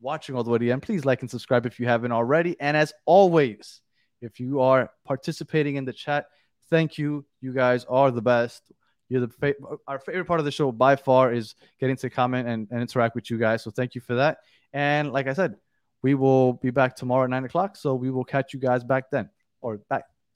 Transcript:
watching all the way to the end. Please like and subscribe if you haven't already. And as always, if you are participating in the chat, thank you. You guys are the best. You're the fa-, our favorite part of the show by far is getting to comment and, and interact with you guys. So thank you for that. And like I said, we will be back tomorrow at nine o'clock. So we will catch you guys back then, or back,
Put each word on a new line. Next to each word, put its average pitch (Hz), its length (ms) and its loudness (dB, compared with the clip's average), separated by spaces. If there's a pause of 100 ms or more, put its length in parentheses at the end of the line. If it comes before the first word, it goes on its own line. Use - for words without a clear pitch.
watching 139 340 -8
all 120 80 -2
the 117 80 -2
way 117 60 4
to 117 80 0
the 120 60 0
end. 131 100 -2
Please 175 240 -6
like 131 160 0
and 120 80 -12
subscribe 123 360 0
if 120 140 -8
you 120 80 -4
haven't 120 240 0
already. 143 480 0
And 143 160 -2
as 151 160 2 (140)
always, 165 760 4 (380)
if 117 200 -16
you 131 220 -2
are 131 300 4 (140)
participating 147 720 -4
in 135 100 -6
the 123 80 -6
chat, 147 340 -4 (420)
thank 160 280 0
you. 147 280 -4 (140)
You 131 140 -10
guys 123 320 2
are 131 260 4
the 120 100 -4
best. 120 500 0 (380)
You're 127 120 0
the 123 80 -4
fa-, 139 260 -2 (320)
our 135 120 -8
favorite 175 260 -8
part 170 140 0
of 151 60 -2
the 147 60 -4
show 139 200 -2
by 127 240 4
far 131 360 4
is 120 240 -6 (240)
getting 131 180 0
to 127 120 -6
comment 127 380 -2
and, 110 240 -6
and 120 100 -4
interact 117 340 0
with 120 140 -8
you 117 80 -4
guys. 113 260 0
So 110 80 -12
thank 127 240 -6
you 123 60 -10
for 123 140 -6
that. 143 240 0 (340)
And 147 380 -2
like 131 160 -2
I 135 60 -4
said, 151 240 -2 (440)
we 135 140 2
will 131 380 4
be 127 180 -4
back 127 240 2
tomorrow 127 300 0
at 127 40 -4
nine 131 160 -4
o'clock. 185 320 -4
So 139 180 -2
we 127 140 -4
will 127 160 -4
catch - 280 -4
you 135 60 -12
guys 127 240 0
back 131 280 -2
then, 123 180 -4 (320)
or 113 160 -8
back, 127 280 -6 (300)